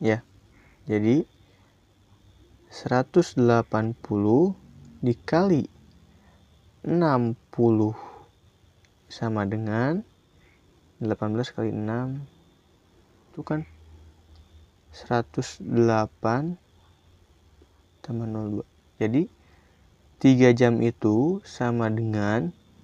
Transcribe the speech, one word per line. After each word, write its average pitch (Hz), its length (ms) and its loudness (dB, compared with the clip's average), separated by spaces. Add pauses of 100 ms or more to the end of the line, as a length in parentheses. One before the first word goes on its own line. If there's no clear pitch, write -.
ya. 110 160 2 (640)
Jadi 110 400 0 (1400)
seratus - 720 0
delapan 113 560 2
puluh 117 560 2 (480)
dikali 160 640 0 (1200)
enam 151 480 0 (160)
puluh 110 480 2 (1120)
sama 107 400 -4
dengan 110 560 -4 (960)
delapan 110 320 -4
belas 120 160 -4
kali 110 240 -6
enam. 127 560 -8 (1040)
Itu - 80 -16
kan 156 240 -6 (1300)
seratus - 720 -6
delapan 117 960 0 (1400)
tambah 117 240 -8
nol 107 320 -6
dua. - 60 -12 (340)
Jadi 120 320 0 (880)
tiga 127 320 8
jam 117 320 4
itu 120 600 0
sama 120 420 -4
dengan 110 640 -2 (320)